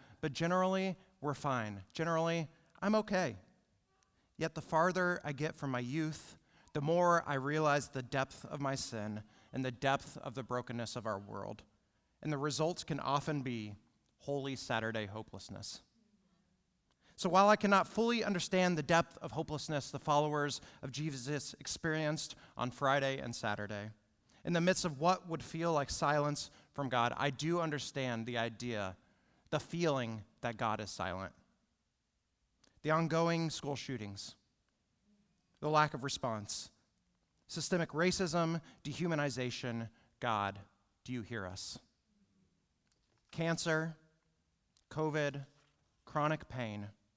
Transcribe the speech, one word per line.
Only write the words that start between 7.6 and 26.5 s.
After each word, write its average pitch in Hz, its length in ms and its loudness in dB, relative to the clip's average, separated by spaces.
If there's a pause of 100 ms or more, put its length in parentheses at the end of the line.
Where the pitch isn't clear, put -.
the 131 120 -6
depth 131 480 -2
of 143 120 -6
my 139 120 0
sin 107 480 -4 (320)
and 131 100 -2
the 127 80 -2
depth 135 520 0
of 131 100 -8
the 127 100 -6
brokenness 120 520 -4
of 110 100 -6
our 104 140 -2
world. 101 420 -10 (640)
And 151 100 -2
the 143 40 0
result 151 480 -2
can 143 140 -4
often 143 420 0
be 110 340 -6 (420)
Holy 139 380 -4
Saturday 113 500 -2
hopelessness. 101 760 -10 (1300)
So - 140 0
while 190 180 8
I 208 100 8
cannot 196 300 6
fully 233 360 2
understand 185 520 2
the 156 80 2
depth 170 380 4
of 156 100 -8
hopelessness 147 600 -4
the 139 80 -6
followers 147 600 2 (200)
of 135 100 -8
Jesus 139 680 -4
experienced 156 760 -2 (220)
on 120 140 -2
Friday 135 480 2
and 123 140 -6
Saturday, 104 580 -4 (540)
in 175 80 0
the 170 80 4
midst 180 240 2
of 143 160 -4
what 180 260 2
would 160 160 -4
feel 165 300 0
like 151 160 2
silence 147 600 2 (220)